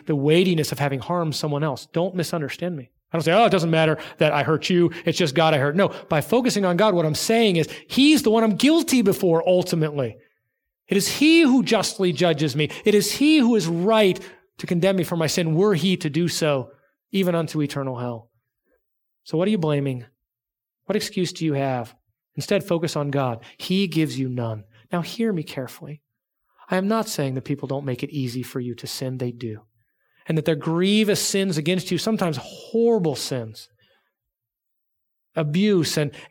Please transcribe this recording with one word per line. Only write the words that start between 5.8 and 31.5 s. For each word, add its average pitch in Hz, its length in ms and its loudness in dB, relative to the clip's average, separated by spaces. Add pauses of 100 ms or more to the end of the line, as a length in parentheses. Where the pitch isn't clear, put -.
by 156 120 2
focusing 220 440 0
on 180 120 2
God, 202 180 2
what 170 100 2
I'm 156 100 0
saying 226 420 2
is 156 120 0 (200)
he's 285 340 4
the 220 80 2
one 226 140 4
I'm 214 120 2
guilty 269 460 4
before 170 460 2
ultimately. 156 680 0 (680)
It - 100 0
is 196 120 0
he 320 340 6
who 262 200 6
justly 185 500 0
judges 151 420 2
me. 151 160 0 (140)
It 214 100 4
is 202 180 2
he 302 260 4
who 233 180 4
is 170 100 2
right 185 540 2 (380)
to - 80 -12
condemn 185 300 0
me 170 80 0
for 175 120 -6
my 160 100 0
sin 160 280 -2
were 196 200 2
he 175 220 0
to 151 140 -4
do 160 180 -2
so, 143 420 -2 (400)
even 180 240 0
unto 160 280 -2
eternal 135 360 -6
hell. 120 320 -10 (960)
So - 120 -6
what 180 120 2
are 214 40 0
you 220 60 0
blaming? 143 460 -2 (800)
What 196 120 -2
excuse 190 360 -4
do - 120 -8
you 151 100 0
have? 131 400 -4 (400)
Instead, 190 300 -2
focus 165 320 -2
on 143 140 -4
God. 131 340 -2 (140)
He 190 300 0
gives 151 300 -2
you 131 100 -2
none. 117 360 -6 (280)
Now 175 100 -2
hear 226 300 -4
me 160 100 -4
carefully. 143 600 -12 (640)
I 185 80 -2
am 190 100 0
not 220 220 -2
saying 135 260 -4
that 131 100 -8
people 139 220 -6
don't 139 180 -6
make 127 200 -6
it - 60 -6
easy 127 320 -6
for 131 180 -10
you 120 160 -8
to - 100 -16
sin. 127 320 -8
They 123 140 -6
do. 117 300 -10 (640)
And 160 120 0
that 151 60 -4
their 165 100 2
grievous 190 680 2
sins 196 360 -2